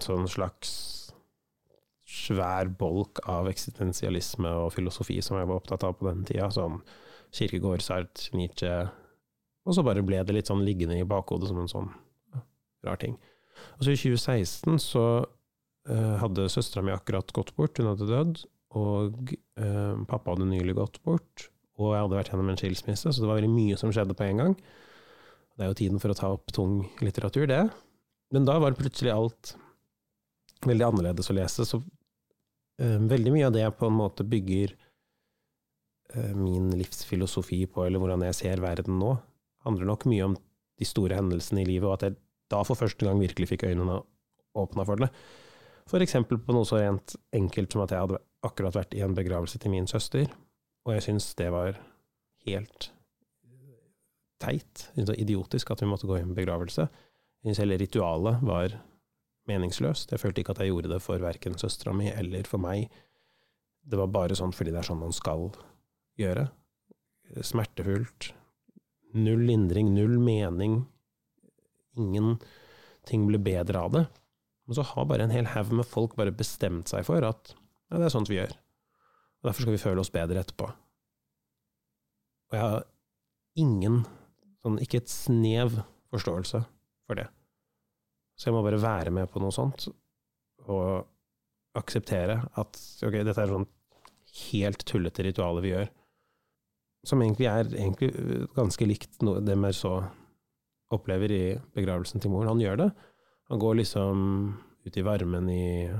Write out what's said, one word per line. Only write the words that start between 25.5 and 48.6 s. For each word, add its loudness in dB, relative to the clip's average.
Det -2
er 0
jo -2
tiden 2
for 0
å -2
ta -2
opp -8
tung 0
litteratur, 0
det. 4
Men 6
da 6
var 4
det -2
plutselig 0
alt -2
veldig 6
annerledes 2
å 2
lese, 0
så -2
eh, 2
veldig 4
mye 4
av 4
det 4
jeg 0
på 2
en 4
måte 0
bygger, 0
eh, -4
min 2
livsfilosofi -2
på, 0
eller 0
hvordan 0
jeg -2
ser 0
verden -2
nå, 2
handler 0
nok 0
mye 4
om 2
de -4
store 0
hendelsene 0
i 0
livet, 2
og 2
at -2
jeg -6
da 2
for 0
første 0
gang 4
virkelig 0
fikk -2
øynene 0
åpnet -2
for 0
det. 4
For 4
eksempel 2
på -2
noe 4
så 4
rent 0
enkelt 0
som 2
at -2
jeg 0
hadde -2
akkurat -2